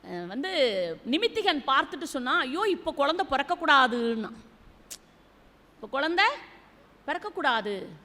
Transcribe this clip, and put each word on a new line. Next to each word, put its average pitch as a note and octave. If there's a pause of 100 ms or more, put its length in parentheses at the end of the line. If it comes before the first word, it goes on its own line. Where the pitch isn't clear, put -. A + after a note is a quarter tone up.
(120)
அஹ், F3
வந்து C4+ (540)
நிமித்திகன் F4+
பார்த்துட்டு C#4+
சொன்னா, C4
"ஐயோ, E4
இப்ப D#4+
குழந்தை D#4+
பிறக்கக்கூடாதுன்னா. B3+ (1500)
இப்ப G#3+
குழந்தை D#4+ (840)
பிறக்கக்கூடாது. B3+ (200)